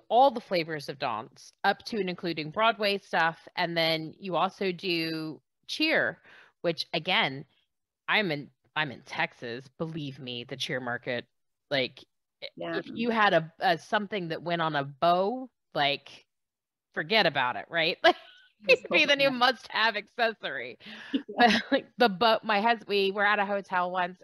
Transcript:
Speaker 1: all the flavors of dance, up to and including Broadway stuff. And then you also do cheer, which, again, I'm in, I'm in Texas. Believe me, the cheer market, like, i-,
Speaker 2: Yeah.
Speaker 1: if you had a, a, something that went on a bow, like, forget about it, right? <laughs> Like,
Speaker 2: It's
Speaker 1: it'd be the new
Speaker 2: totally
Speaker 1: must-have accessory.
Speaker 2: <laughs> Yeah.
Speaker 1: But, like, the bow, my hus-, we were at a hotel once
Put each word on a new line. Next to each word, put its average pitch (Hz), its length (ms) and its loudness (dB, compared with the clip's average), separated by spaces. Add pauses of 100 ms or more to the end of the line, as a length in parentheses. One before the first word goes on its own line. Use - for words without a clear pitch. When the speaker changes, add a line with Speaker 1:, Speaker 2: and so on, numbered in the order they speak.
Speaker 1:
all 247 220 6
the 226 100 -4
flavors 160 480 -4
of 135 100 -10
dance, 127 520 -6 (120)
up 202 220 2
to 233 140 -8
and 185 100 -2
including 165 420 -6
Broadway 208 480 0
stuff. 165 560 -2
And 170 200 -2
then 160 440 0
you 180 160 -4
also 190 360 0
do 160 680 -6 (260)
cheer, 202 540 0 (400)
which, - 320 -4
again, 165 520 -2 (600)
I'm 185 240 2
in, 143 180 -6 (260)
I'm 151 160 -2
in - 100 -16
Texas. - 640 -8 (120)
Believe 151 420 -8
me, 123 240 -10
the 131 140 -12
cheer 131 220 -4
market, 120 460 -6 (460)
like, 131 320 -2 (400)
i-, - 120 -12
Speaker 2:
Yeah. 170 240 -8
Speaker 1:
if 170 140 -6
you 233 160 -2
had 208 240 4
a, 160 260 2
a, 175 180 2
something 202 520 -4
that 160 140 -6
went 170 180 -2
on 160 140 0
a 143 80 0
bow, 185 680 0 (240)
like, 143 520 -2 (680)
forget 190 320 2
about 135 320 0
it, - 120 -10
right? 165 340 0
<laughs> 311 40 6 (600)
Like, 523 60 6
Speaker 2:
It's - 80 4
Speaker 1:
it'd - 100 -10
be 339 140 4
the 285 100 4
new 277 100 4
Speaker 2:
totally 262 140 0
Speaker 1:
must-have 226 580 0
accessory. 190 840 -4
Speaker 2:
<laughs> - 40 -20 (520)
Yeah. 226 200 6
Speaker 1:
But, - 120 -8
like, 269 140 2 (140)
the 240 100 6
bow, 220 340 2
my 214 180 0
hus-, 233 260 2
we 196 240 0
were 202 120 -2
at 208 140 4
a 202 80 0
hotel 190 460 -2
once 185 320 -4